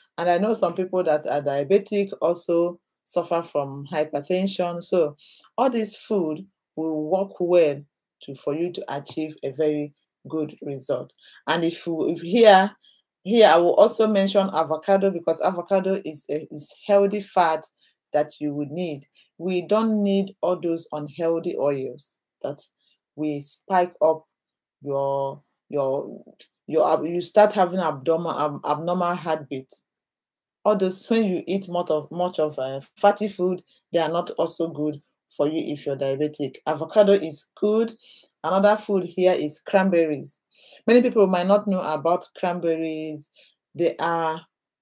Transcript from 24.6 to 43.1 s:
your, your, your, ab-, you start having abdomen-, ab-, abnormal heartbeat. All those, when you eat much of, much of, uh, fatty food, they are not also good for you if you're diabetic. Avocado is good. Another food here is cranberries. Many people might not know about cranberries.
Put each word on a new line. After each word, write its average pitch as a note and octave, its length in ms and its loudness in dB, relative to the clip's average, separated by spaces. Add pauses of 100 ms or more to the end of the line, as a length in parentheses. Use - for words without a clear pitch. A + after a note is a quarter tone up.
your, C#3 600 -4 (260)
your, C#3 540 -4 (440)
your, D#3 260 2
ab-, D3+ 120 0
you E3+ 160 -4
start G#3 320 6
having F#3 280 0
abdomen-, D#3+ 560 -2
ab-, C#3+ 280 -2
abnormal F3 500 -2
heartbeat. D3+ 580 -6 (920)
All G#3 120 4
those, F#3 320 -2
when A3+ 160 2
you F#3 220 -2
eat F#3+ 220 -4
much F3 220 -4
of, D3+ 220 -2
much F3+ 260 -4
of, D3+ 200 -2
uh, C3+ 220 -6 (160)
fatty G3+ 320 2
food, F#3 340 -2 (300)
they E3+ 60 2
are D#3 100 0
not E3+ 220 -4
also E3 380 -2
good D3 340 -6 (260)
for D3 200 -2
you D#3 240 -4
if D3 140 -10
you're C#3 100 -4
diabetic. C#3 600 -4 (100)
Avocado D#3+ 460 4
is D#3+ 440 -2
good. A3 400 0 (480)
Another G3 320 4
food G3 280 -2
here F3+ 280 2
is D3 280 -4
cranberries. E3 760 0 (480)
Many A#3+ 160 8
people A3+ 240 4
might F#3 220 2
not G3+ 180 4
know F#3+ 140 0
about D#3+ 480 -2 (100)
cranberries. D#3+ 920 -4 (460)